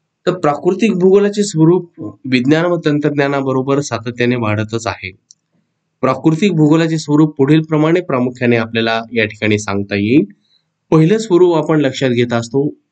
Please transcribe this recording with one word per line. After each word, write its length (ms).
तर 120
प्राकृतिक 540
भूगोलाचे 500
स्वरूप 500
विज्ञान 400
व 200
तंत्रज्ञानाबरोबर 960
सातत्याने 560
वाढतच 500
आहे. 240
प्राकृतिक 520
भूगोलाचे 460
स्वरूप 380
पुढील 240
प्रमाणे 400
प्रामुख्याने 560
आपल्याला 460
या 120
ठिकाणी 340
सांगता 360
येईल. 300
पहिलं 280
स्वरूप 360
आपण 260
लक्षात 300
घेत 220
असतो 420